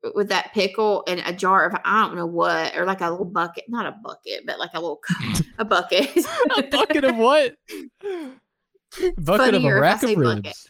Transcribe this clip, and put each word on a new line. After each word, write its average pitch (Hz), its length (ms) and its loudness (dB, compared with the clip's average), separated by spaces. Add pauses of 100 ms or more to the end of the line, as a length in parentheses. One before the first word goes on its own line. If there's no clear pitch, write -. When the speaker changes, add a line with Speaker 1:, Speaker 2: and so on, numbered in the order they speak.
(160)
Speaker 1:
with 202 140 0
that - 240 -2
pickle 202 520 0
and 180 180 -4
a 175 80 -4
jar 185 340 4
of, 185 180 -2
I 214 180 2
don't 175 140 -2
know 170 100 -4
what, 170 500 0
or, 175 80 -2
like, 190 160 -2
a 170 100 0
little 175 140 -4
bucket, 175 440 -6
not 226 180 -4
a 139 60 -6 (100)
bucket, - 420 -12
but, - 140 -8
like, 165 160 -8
a 160 60 -6
little 160 160 -6 (100)
cup, 180 440 -2
Speaker 2:
<laughs> - 80 -20
Speaker 1:
a 220 60 -2
bucket. 190 460 2 (280)
<laughs> 427 180 2
Speaker 2:
A 254 80 0
bucket 294 400 0
of 254 120 2
what? 262 380 4 (1400)
Speaker 1:
It's 349 260 -2
Speaker 2:
Bucket 214 300 4
of - 0 -
a - 120 2
Speaker 1:
funnier 139 100 4
if - 20 4
I - 20 4
Speaker 2:
rack 190 220 4
of 262 60 0
Speaker 1:
say 214 80 2
bucket. 110 300 2
Speaker 2:
ribs. - 240 -16